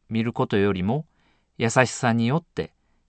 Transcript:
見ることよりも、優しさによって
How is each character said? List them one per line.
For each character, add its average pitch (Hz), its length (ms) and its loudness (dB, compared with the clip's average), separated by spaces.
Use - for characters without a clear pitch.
見 113 140 -2
る 117 100 -2
こ 123 140 -2
と 113 100 0
よ 101 160 4
り 90 100 -2
も、 127 240 -2
優 113 140 0
し 127 160 4
さ - 260 -2
に 117 140 2
よ 139 120 0
っ 170 40 -6
て - 300 -8